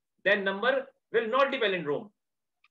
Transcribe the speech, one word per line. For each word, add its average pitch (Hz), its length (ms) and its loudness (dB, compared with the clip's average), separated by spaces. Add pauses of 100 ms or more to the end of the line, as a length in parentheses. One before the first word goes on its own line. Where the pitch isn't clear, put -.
(240)
then 202 200 2
number 233 420 0 (260)
will 226 160 2
not 269 220 2
be 269 80 -4
palindrome. 160 520 -2 (600)